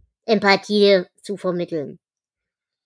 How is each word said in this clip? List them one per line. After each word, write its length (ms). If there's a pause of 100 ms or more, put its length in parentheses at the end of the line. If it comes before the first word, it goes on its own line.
(260)
Empathie 760 (180)
zu 140
vermitteln. 640 (880)